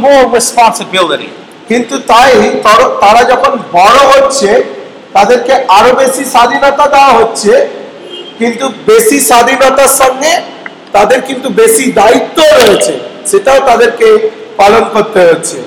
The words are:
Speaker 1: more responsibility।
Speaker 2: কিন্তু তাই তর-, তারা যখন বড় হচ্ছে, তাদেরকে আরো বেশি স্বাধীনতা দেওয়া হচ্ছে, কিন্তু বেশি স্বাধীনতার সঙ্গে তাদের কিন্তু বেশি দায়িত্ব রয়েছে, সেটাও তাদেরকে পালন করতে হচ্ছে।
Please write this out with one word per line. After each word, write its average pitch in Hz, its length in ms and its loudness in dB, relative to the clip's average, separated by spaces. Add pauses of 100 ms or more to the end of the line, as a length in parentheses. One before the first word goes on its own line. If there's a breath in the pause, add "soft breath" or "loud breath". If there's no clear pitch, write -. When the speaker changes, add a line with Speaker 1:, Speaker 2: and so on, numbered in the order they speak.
Speaker 1:
more 247 340 2
responsibility। 185 880 -2 (400)
Speaker 2:
কিন্তু 247 300 -4
তাই 254 340 2 (300)
তর-, - 380 2
তারা 220 240 4
যখন 254 340 0 (140)
বড় 262 480 4
হচ্ছে, 254 440 0 (480)
তাদেরকে 240 420 2 (140)
আরো 247 260 4
বেশি 269 300 -2
স্বাধীনতা 277 640 0
দেওয়া 277 260 2
হচ্ছে, 220 560 0 (680)
কিন্তু 233 300 -4 (180)
বেশি 220 340 2
স্বাধীনতার 262 680 2
সঙ্গে 262 520 -2 (520)
তাদের 226 300 2
কিন্তু 262 260 -8
বেশি 226 440 2
দায়িত্ব 240 500 0
রয়েছে, 294 560 2 (280)
সেটাও 262 340 0
তাদেরকে 226 680 0 (260)
পালন 214 360 2
করতে 208 280 -2
হচ্ছে। 165 360 0 (100)